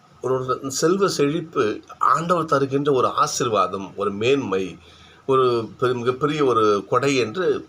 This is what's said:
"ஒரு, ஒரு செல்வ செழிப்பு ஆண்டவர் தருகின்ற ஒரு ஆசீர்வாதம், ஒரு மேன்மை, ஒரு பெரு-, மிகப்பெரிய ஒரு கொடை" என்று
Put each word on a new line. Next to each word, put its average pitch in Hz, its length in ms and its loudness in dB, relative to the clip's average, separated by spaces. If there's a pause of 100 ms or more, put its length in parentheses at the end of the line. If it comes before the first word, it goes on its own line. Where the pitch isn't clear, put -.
(200)
"ஒரு, 127 140 -2 (100)
ஒரு 131 260 -4
செல்வ 185 380 2
செழிப்பு 147 720 -2 (180)
ஆண்டவர் 165 460 0
தருகின்ற 143 480 0
ஒரு 123 160 2
ஆசீர்வாதம், 98 880 -2
ஒரு 101 140 -2
மேன்மை, 101 680 -2 (480)
ஒரு 123 440 2 (100)
பெரு-, 127 140 0
மிகப்பெரிய 131 500 0
ஒரு 107 440 2
கொடை" 135 280 2
என்று 131 520 -2